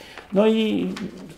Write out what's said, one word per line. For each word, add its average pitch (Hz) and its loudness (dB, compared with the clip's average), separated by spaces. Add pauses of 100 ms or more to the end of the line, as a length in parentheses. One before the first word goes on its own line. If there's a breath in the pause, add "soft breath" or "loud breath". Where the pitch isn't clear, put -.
(340 loud breath)
No 202 6
i 214 2 (480)